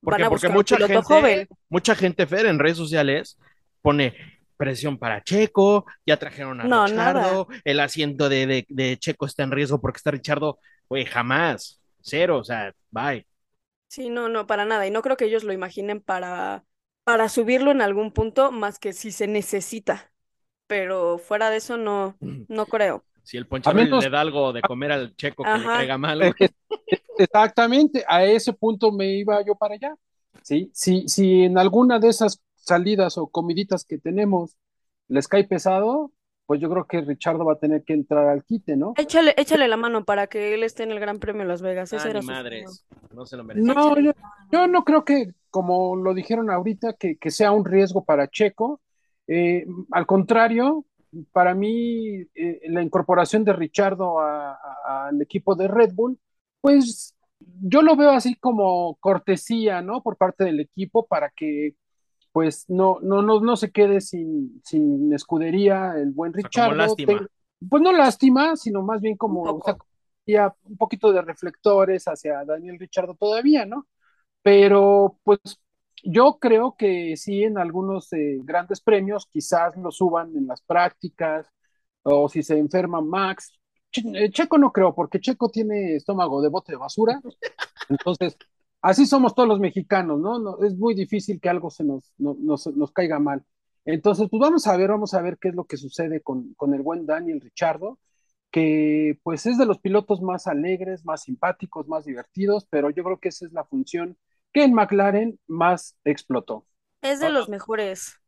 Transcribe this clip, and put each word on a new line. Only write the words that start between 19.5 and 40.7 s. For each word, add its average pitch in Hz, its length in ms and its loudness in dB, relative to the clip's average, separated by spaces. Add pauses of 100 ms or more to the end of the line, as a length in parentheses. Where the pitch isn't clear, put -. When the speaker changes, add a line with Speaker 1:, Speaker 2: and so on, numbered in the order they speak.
Speaker 2:
pero 185 520 -2
fuera 208 320 -2
de 220 80 -2
eso 233 200 -8
no, 202 420 -4
Speaker 1:
<clears throat> 131 280 -14
Speaker 2:
no 214 200 -4
creo. 196 360 -2 (200)
Speaker 1:
Si - 120 -16
el 123 120 -10
Poncharoli 156 440 2
Speaker 3:
A 185 40 2
menos - 0 -
Speaker 1:
le 131 140 0
da 143 100 0
algo 143 320 0
de 117 120 -6
comer 131 280 -4
al 131 240 -6
Checo 147 320 -6
que 214 100 0
le 226 100 -4
Speaker 2:
Ajá. - 20 -2
Speaker 1:
caiga 135 280 -2
mal, 151 220 -2
Speaker 3:
Eh, 180 160 4
Speaker 1:
güey. - 40 -
Speaker 3:
eh, 196 100 4 (680)
exactamente, 233 920 4
a 175 160 4
ese 214 280 2
punto 220 400 0
me 196 140 -4 (120)
iba 208 260 0
yo 202 120 0
para 208 180 -4
allá, 277 220 -10 (460)
¿sí? 160 320 -2
Si, 185 340 0
si 185 360 6
en 180 140 4
alguna 226 400 4
de 220 100 6
esas 220 340 0 (140)
salidas 180 640 0
o 156 100 -4
comiditas 175 560 -4
que 156 140 -10
tenemos 185 580 -2 (520)
les 135 200 -2
cae 202 160 2
pesado, 202 680 -2 (340)
pues 147 140 0
yo 156 100 -4
creo 180 160 -4
que 170 160 -4
Richardo 160 420 -4
va 156 100 2
a 151 60 -6
tener 151 240 0
que 160 100 -4
entrar 147 340 2
al 143 160 0
quite, 190 320 -4
¿no? 196 260 -2
Speaker 2:
Échale, 311 360 2
échale 285 300 2
la 220 100 0
mano 226 260 -2
para 202 240 0
que 208 260 -4
él 220 80 -2
esté 226 200 -6